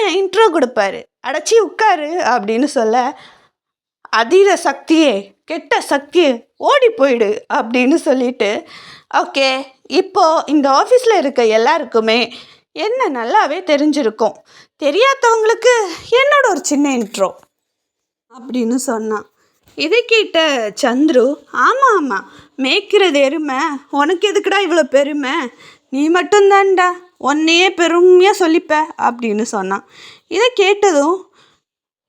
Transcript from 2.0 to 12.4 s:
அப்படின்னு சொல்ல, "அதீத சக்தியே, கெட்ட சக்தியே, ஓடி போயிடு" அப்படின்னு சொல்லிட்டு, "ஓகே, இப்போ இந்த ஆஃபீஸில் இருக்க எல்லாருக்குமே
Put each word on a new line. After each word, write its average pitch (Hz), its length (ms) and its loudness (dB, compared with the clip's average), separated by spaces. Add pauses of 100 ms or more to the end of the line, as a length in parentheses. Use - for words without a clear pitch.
அப்படின்னு 226 420 -2
சொல்ல, 247 540 -2 (880)
"அதீத 330 540 2
சக்தியே, 302 500 0 (320)
கெட்ட 330 340 -6 (100)
சக்தியே, 294 420 0 (260)
ஓடி 480 320 2
போயிடு" 240 640 0
அப்படின்னு 254 420 0
சொல்லிட்டு, 254 540 -2 (640)
"ஓகே, 269 520 -2 (220)
இப்போ 330 580 0
இந்த 277 240 0
ஆஃபீஸில் 427 480 2
இருக்க 262 280 0
எல்லாருக்குமே 226 880 0 (380)